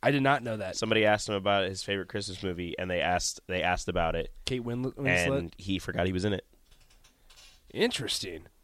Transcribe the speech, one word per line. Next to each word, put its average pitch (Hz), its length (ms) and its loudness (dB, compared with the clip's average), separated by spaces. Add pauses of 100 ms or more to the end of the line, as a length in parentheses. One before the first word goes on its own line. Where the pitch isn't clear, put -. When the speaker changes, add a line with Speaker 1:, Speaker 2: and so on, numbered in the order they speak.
Speaker 1:
I 123 80 4
did 139 140 4
not 135 180 4
know 113 160 -4
that. 92 180 -6
Speaker 2:
Somebody 110 300 4
asked 107 240 4
him 107 60 0
about 98 340 2
his 95 140 -8
favorite 98 240 -2
Christmas 98 340 -6
movie, 87 380 -2
and 92 100 -4
they 90 120 2
asked, 87 440 0
they 90 160 -2
asked 87 260 0
about 85 280 0
it. 82 160 -4 (140)
Speaker 1:
Kate 127 180 -4
Win-, 123 300 -4
Winslet? 90 440 0
Speaker 2:
And 85 220 -6
he 92 180 -4
forgot 87 300 -2
he 95 40 0
was 92 140 0
in 104 80 2
it. 92 100 -4 (1300)
Speaker 1:
Interesting. 104 760 -2 (160)